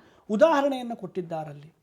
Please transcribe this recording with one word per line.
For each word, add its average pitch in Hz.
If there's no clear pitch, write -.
ಉದಾಹರಣೆಯನ್ನು 262
ಕೊಟ್ಟಿದ್ದಾರಲ್ಲಿ. 160